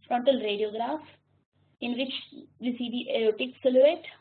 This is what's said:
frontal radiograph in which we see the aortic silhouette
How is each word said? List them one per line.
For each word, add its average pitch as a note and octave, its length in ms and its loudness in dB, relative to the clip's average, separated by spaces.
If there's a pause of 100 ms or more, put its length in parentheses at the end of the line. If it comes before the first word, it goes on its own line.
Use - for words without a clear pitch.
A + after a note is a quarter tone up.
frontal B3 280 2
radiograph G#3+ 640 -4 (800)
in A#3+ 160 -6
which C4 160 -4 (480)
we A#3+ 160 -4
see A#3+ 140 -6
the A#3+ 260 -4
aortic A3+ 340 0 (120)
silhouette C#4 420 4 (160)